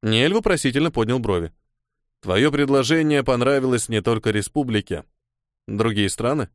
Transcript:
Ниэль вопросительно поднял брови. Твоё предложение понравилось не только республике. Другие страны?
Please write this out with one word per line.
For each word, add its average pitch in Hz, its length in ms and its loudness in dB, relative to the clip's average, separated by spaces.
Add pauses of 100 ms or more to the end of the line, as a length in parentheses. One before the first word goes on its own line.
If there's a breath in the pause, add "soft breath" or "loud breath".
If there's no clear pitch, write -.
Ниэль 117 320 2
вопросительно 160 560 0
поднял 117 280 -2
брови. 92 340 -2 (680)
Твоё 107 300 2
предложение 143 720 2
понравилось 127 640 0
не 110 120 0
только 113 300 0
республике. 104 760 -2 (640)
Другие 104 420 0
страны? 123 460 -4